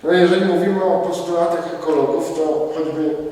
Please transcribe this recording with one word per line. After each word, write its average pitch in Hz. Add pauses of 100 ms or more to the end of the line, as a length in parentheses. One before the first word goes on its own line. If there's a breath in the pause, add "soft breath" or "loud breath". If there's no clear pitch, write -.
No 165
jeżeli 180
mówimy 190
o 180
postulatach 170
ekologów, 156
to 156
choćby 156 (160)